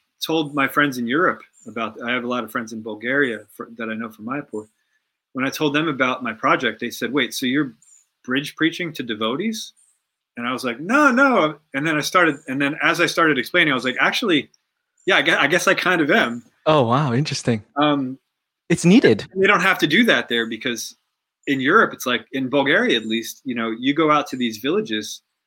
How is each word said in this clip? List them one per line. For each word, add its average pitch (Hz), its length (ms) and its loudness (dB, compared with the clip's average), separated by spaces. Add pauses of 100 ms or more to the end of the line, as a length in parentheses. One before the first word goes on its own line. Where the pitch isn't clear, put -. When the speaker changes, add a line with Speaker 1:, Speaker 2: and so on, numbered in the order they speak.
(240)
Speaker 1:
told 156 300 -2
my 135 140 0
friends 139 320 0
in 120 80 -4
Europe 143 340 0 (240)
about, 110 360 -8
I 120 100 -6
have 123 120 -2
a 120 40 -6
lot 123 160 -4
of 110 80 -14
friends 117 200 -8
in 110 120 -10
Bulgaria 113 600 -4 (100)
for, 113 120 -14 (100)
that 113 120 -8
I 110 60 -6
know 113 160 -10
from 107 140 -16
Mayapur. 120 420 -10 (680)
When 131 120 -4
I 135 40 -2
told 147 240 -2
them 156 140 0
about 131 360 0
my 113 100 -4
project, 135 460 0
they 120 120 -6
said, 120 200 -6
"Wait, 127 220 -2
so 131 140 -4
you're 131 260 -2 (500)
bridge 143 320 -6
preaching 165 380 -4
to - 100 -8
devotees?" 123 680 -4 (640)
And 120 100 -6
I 131 60 -2
was 123 100 -6
like, 120 160 -4
"No, 254 320 4
no." 233 460 2 (160)
And 139 140 -2
then 151 100 0
I 143 40 -2
started, 160 360 2 (100)
and 135 140 -2
then 143 220 -2
as 165 180 2
I 151 60 4
started 156 320 2
explaining, 160 320 2
I 131 40 2
was 120 100 -2
like, 127 140 -2
"Actually, 170 520 0 (560)
yeah, 185 100 4
I 147 60 4
gue-, 165 120 2
I 147 120 2
guess 175 200 2
I 190 60 6
kind 180 280 0
of 143 100 2
am." 120 320 0 (240)
Speaker 2:
Oh, 151 160 6
wow. 123 300 2
Interesting. 127 500 -2 (120)
Speaker 1:
Um, 143 440 0 (500)
Speaker 2:
It's 165 160 2
needed. 175 480 6
Speaker 1:
and 190 80 0
they 202 60 4
don't 196 140 4
have 185 180 2
to 160 80 0
do 214 180 2
that 131 240 2
there 117 160 0
because 113 500 -8 (520)
in 135 120 0
Europe, 170 340 4
it's - 120 -10
like, 123 260 -2
in 131 180 -4
Bulgaria 143 460 2
at 110 100 -2
least, 110 380 -4
you 123 120 -6
know, 113 160 -4
you 127 240 -2
go 156 160 2
out 147 160 2
to 131 100 -10
these 113 220 -4
villages, 113 640 -4 (260)